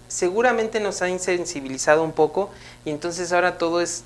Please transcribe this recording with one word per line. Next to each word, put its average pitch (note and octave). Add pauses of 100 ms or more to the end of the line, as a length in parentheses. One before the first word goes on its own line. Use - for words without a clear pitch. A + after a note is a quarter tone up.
seguramente A3
nos G3+
ha F3+
insensibilizado D#3+
un D#3
poco, D#3+ (340)
y D#3
entonces E3+
ahora F3
todo E3+
es E3+